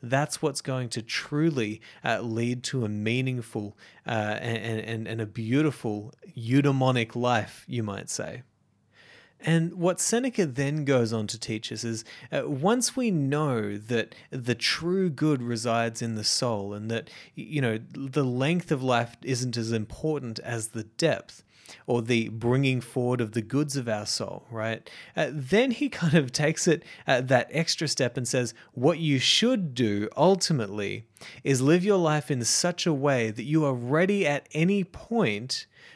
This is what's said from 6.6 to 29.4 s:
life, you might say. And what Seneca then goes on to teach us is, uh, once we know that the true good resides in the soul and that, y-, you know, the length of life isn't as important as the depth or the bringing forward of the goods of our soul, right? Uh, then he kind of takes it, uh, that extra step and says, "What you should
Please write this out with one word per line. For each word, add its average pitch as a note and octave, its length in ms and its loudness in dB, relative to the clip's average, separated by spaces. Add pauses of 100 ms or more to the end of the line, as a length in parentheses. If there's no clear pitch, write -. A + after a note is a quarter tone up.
life, A#2+ 520 0
you A#2+ 160 -4
might G2 260 -8
say. - 340 -8 (960)
And E3 360 2
what F3 240 0
Seneca A#3 480 0
then C#3 360 -2
goes B2 300 4
on A2 140 -2
to A2 120 -6
teach A2 320 -6
us G#2+ 120 -8
is, A2+ 200 -4 (280)
uh, C#3+ 160 0
once F3+ 480 0
we A#3+ 160 0
know C3+ 680 0
that A2 380 -2 (160)
the B2 240 -2
true F3+ 560 0
good D3 320 2
resides A#2 580 0
in A2+ 140 -4
the G#2+ 80 -6
soul G#2 500 -2
and G#2+ 160 -8
that, A2+ 220 -4 (260)
y-, - 100 -10
you D3 140 -2
know, A2+ 160 2 (160)
the C#3 300 -2
length C3+ 480 0
of C#3 100 0
life B2 400 2
isn't B2+ 340 -2
as A2+ 160 -2
important A#2 680 -4
as A#2 300 -6
the A2 160 -8
depth - 580 -2 (420)
or A#2+ 160 2
the A2+ 280 2
bringing B2 520 2
forward B2 400 0
of G#2+ 120 -2
the A#2+ 80 0
goods C3+ 360 -2
of B2 100 -4
our G#2 200 -4
soul, F#2+ 420 -6
right? A2 400 -6 (260)
Uh, D#3+ 160 2
then D#3 380 2
he C4+ 200 -2
kind D#3+ 260 2
of C3+ 160 4
takes D3+ 360 0
it, D#3 140 4 (240)
uh, C3 160 4
that B2+ 300 4
extra E3 360 0
step C3 300 0
and B2 100 -4
says, B2 280 0 (180)
"What D3 260 2
you D3 200 2
should G3 560 2